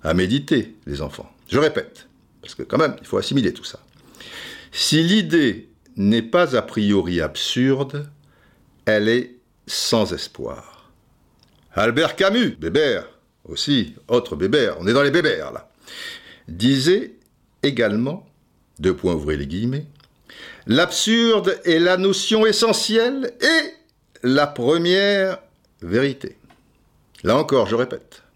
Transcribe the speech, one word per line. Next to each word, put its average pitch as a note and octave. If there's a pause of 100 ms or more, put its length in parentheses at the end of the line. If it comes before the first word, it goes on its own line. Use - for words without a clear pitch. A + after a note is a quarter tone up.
À D#2+
méditer, A2+ (100)
les C#2
enfants. - (160)
Je A#2
répète, - (340)
parce -
que -
quand -
même, D3
il -
faut G2
assimiler G#2+
tout -
ça. - (920)
Si -
l'idée E3 (260)
n'est G#2
pas C#3
a A2
priori F#2+
absurde, C3+ (760)
elle G#2+
est B2 (300)
sans -
espoir. - (800)
Albert A#2
Camus, G3 (100)
Bébert, B2+ (420)
aussi, C3 (140)
autre A#2+
Bébert, G2
on F2
est G#2+
dans C3+
les C#3+
Bébert, G#2
là, - (760)
disait C3+ (480)
également, B2 (520)
deux F2+
points, F2
ouvrez D2+
les C#2+
guillemets, « A#2 (800)
L'absurde G3
est E3
la F3+
notion G3
essentielle A3+
et D#4 (500)
la C#3
première F3+ (420)
vérité. » B2+ (880)
Là A#2+
encore, C#3
je A2
répète - (160)